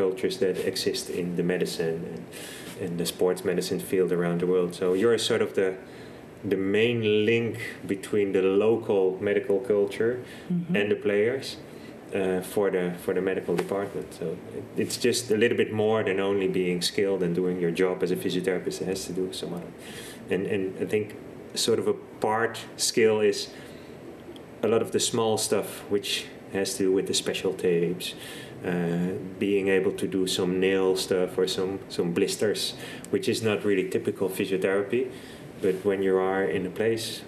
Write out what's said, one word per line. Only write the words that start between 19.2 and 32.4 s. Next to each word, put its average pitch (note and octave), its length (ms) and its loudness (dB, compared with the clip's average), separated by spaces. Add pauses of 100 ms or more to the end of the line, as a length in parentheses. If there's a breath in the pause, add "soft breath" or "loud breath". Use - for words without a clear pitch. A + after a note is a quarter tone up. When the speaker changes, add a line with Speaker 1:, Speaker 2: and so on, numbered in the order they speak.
Speaker 1:
with - 140 -8
some F2 160 -6
other. E2+ 140 -12 (560 loud breath)
And, F#2+ 140 0 (120)
and F#2+ 100 0 (200)
I - 80 0
think G#2+ 140 2 (480)
sort A2 240 2
of G2+ 100 0
a G2+ 60 4 (260)
part A2+ 380 0 (180)
skill A2 440 4
is G#2 280 2 (1120 loud breath)
a A2 60 4
lot A2 140 4
of - 100 -4
the G#2 80 2
small A2 380 2
stuff G#2 300 0 (220)
which - 360 0 (260)
has G2 240 0
to G2+ 80 2
do F#2+ 80 4
with F#2+ 140 2
the F#2 80 -2
special - 400 0
tapes, E2+ 600 0 (500 loud breath)
uh, F2 480 0 (260)
being G2+ 300 2
able F#2+ 240 4
to - 140 -4
do F#2 200 0
some F#2 340 0
nail F#2+ 360 4
stuff F2+ 420 0
or F#2 100 4
some, F#2+ 300 -2 (100)
some F2 240 -2
blisters, G2 640 0 (360 loud breath)